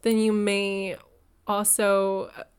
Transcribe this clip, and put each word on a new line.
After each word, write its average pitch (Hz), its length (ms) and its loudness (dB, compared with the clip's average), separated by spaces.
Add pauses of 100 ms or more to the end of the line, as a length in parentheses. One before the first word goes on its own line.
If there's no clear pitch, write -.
then 226 140 2
you 220 160 2
may 196 640 -2 (520)
also 202 840 0 (280)